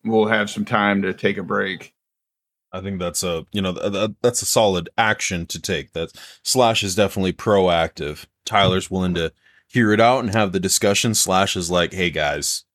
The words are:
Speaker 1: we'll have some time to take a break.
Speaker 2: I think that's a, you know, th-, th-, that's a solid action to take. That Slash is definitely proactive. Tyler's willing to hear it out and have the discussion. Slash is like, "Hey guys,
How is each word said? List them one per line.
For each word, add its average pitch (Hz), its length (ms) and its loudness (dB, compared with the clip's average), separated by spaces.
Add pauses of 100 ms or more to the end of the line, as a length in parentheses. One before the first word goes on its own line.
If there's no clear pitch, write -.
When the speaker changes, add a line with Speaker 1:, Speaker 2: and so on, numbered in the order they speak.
Speaker 1:
we'll 110 220 2
have 107 240 0
some 104 160 -6
time 104 340 2
to 95 140 -2
take 101 240 -2
a 98 40 -6
break. 95 520 -6 (800)
Speaker 2:
I 92 60 -10
think 95 180 -8
that's 87 240 -6
a, 85 300 -4
you 104 80 -2
know, 92 140 -2
th-, 101 180 -4
th-, 101 180 -2 (120)
that's 120 180 0
a 104 60 -6
solid 95 500 2
action 104 500 0
to - 140 -10
take. 80 320 -6
That 82 180 -8 (320)
Slash 117 400 2
is 95 120 -4
definitely 95 400 0
proactive. 85 920 0 (220)
Tyler's 95 440 2
willing 92 240 0
to 82 160 -2 (380)
hear 113 240 2
it 104 80 4
out 120 200 6
and 113 140 -2
have 107 180 0
the 95 80 -2
discussion. 101 540 0
Slash 98 400 2
is 87 160 -4
like, 87 220 0
"Hey 92 160 -2
guys, 76 560 -4 (100)